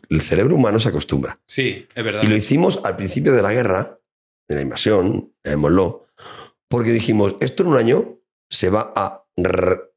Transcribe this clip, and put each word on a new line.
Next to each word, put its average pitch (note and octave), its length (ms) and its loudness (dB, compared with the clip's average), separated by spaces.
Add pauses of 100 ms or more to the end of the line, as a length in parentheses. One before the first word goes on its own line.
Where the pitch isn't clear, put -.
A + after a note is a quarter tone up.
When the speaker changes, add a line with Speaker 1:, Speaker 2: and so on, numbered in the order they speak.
(100)
Speaker 1:
el D#2+ 100 0
cerebro G2+ 340 2
humano A2+ 240 2
se A2+ 120 0
acostumbra. C#2 560 -4
Speaker 2:
Sí, A#2 480 -6
es A#2 100 -6
verdad. G#2+ 180 -4
Speaker 1:
Y G#2+ 40 2
lo G#2+ 100 4
hicimos E3+ 480 0
al F#2 120 -4
principio C3+ 360 0
de A#2+ 80 4
la G2+ 140 0
guerra, G#2+ 440 -2 (480)
de D2+ 100 -6
la C#2+ 40 -4
invasión, F#2+ 720 0 (100)
llamémoslo, E2+ 640 0 (640)
porque A#2 240 0
dijimos, G#2+ 480 2
"Esto - 220 0
en F3 80 0
un C#3+ 80 4
año B2+ 420 0 (300)
se - 180 0
va G#2 260 -2
a - 300 -4 (140)
re-, F2+ 420 0 (160)